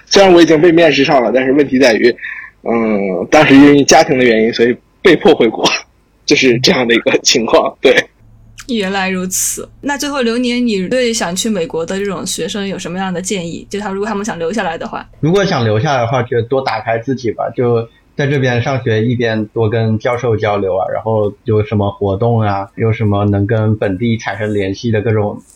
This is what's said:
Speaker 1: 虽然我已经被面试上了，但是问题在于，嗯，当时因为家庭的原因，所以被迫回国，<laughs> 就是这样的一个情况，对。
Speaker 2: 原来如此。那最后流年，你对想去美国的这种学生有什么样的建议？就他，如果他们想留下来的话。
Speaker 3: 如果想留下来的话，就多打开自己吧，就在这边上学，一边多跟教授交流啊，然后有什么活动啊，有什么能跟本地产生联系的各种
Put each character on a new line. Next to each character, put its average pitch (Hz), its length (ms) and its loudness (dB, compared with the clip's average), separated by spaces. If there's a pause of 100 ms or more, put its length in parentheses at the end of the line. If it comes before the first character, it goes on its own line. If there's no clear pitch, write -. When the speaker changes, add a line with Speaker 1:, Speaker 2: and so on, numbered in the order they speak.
Speaker 1:
虽 196 180 4
然 190 80 6
我 170 100 8
已 165 40 8
经 151 160 4
被 175 100 6
面 165 220 6
试 135 100 2
上 139 180 2
了， 113 140 0
但 131 80 2
是 131 80 0
问 143 160 2
题 127 100 -2
在 127 160 4
于， 117 220 2 (480)
嗯， 104 680 -2
当 151 160 -4
时 135 80 4
因 139 120 8
为 143 180 6
家 160 180 6
庭 156 160 0
的 127 60 2
原 110 200 4
因， 117 100 0
所 117 120 2
以 120 80 0 (280)
被 180 160 6
迫 180 180 0
回 117 140 2
国， - 180 -2 (240)
<laughs> - 340 -20
就 147 120 2
是 131 220 2
这 - 120 2
样 127 160 0
的 117 80 4
一 110 40 2
个 - 180 0
情 - 280 0
况， - 360 2
对。 131 120 6 (720)
Speaker 2:
原 208 240 -2
来 190 200 -2
如 185 160 -4
此。 - 420 -6 (120)
那 285 140 -4
最 277 140 -6
后 277 140 -2
流 233 160 0
年， 247 260 0
你 196 220 -2
对 247 260 0
想 185 220 -4
去 196 120 -4
美 185 200 -2
国 165 180 -6
的 190 140 -6
这 202 40 -4
种 190 220 -6
学 - 220 -6
生 196 200 -6
有 180 120 -8
什 - 120 -10
么 180 60 -8
样 190 160 -4
的 170 80 -4
建 185 260 -6
议？ - 220 -12
就 196 100 -6
他， 196 120 -8
如 196 80 -6
果 208 80 -4
他 214 80 -6
们 202 100 -6
想 196 140 -6
留 165 120 -4
下 214 120 -4
来 165 120 -4
的 151 120 -10
话。 - 200 -12 (120)
Speaker 3:
如 156 120 0
果 196 140 2
想 139 180 -2
留 107 160 2
下 147 140 0
来 127 80 0
的 113 60 0
话， 123 160 0
就 117 200 0
多 131 200 -2
打 113 160 -4
开 113 180 -2
自 123 160 -4
己 117 160 -4
吧， - 260 -4
就 120 320 0 (300)
在 147 80 -2
这 139 140 -2
边 123 200 0
上 131 240 -2
学， 110 220 0
一 123 80 0
边 110 400 -2
多 113 160 0
跟 110 300 0
教 120 180 -2
授 117 180 0
交 104 220 -2
流 95 180 -2
啊， 92 160 -2
然 - 120 -6
后 107 280 0 (120)
有 107 200 0
什 110 120 -4
么 101 160 0
活 98 260 -2
动 117 240 0
啊， 98 340 -2
有 113 160 0
什 110 140 -2
么 101 200 0
能 101 200 0
跟 110 320 0
本 104 220 -2
地 113 180 0
产 107 180 -8
生 107 160 -6
联 98 220 -4
系 117 160 -6
的 110 100 0
各 110 120 -2
种 104 280 -2 (160)